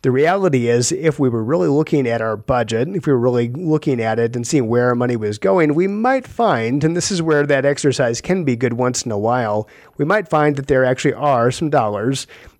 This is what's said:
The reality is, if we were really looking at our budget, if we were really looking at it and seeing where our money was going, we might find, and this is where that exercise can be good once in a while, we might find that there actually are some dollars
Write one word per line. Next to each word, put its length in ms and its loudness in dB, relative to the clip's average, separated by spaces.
The 80 2
reality 560 2
is, 240 2
if 260 -2
we 120 0
were 120 -4
really 280 0
looking 400 0
at 120 -2
our 140 -2
budget, 540 -2
if 180 -4
we 60 4
were 60 2
really 280 0
looking 540 -2
at 180 -2
it 160 0
and 100 -6
seeing 220 0
where 220 2
our 60 2
money 200 0
was 220 -4
going, 380 2
we 120 2
might 400 -2
find, 560 0
and 100 2
this 160 -4
is 120 -2
where 260 2
that 160 2
exercise 560 0
can 240 -2
be 140 0
good 160 0
once 300 -2
in 100 -6
a 40 -2
while, 480 0
we 80 -2
might 240 0
find 300 2
that 100 -8
there 160 4
actually 300 0
are 380 2
some 180 -4
dollars 580 0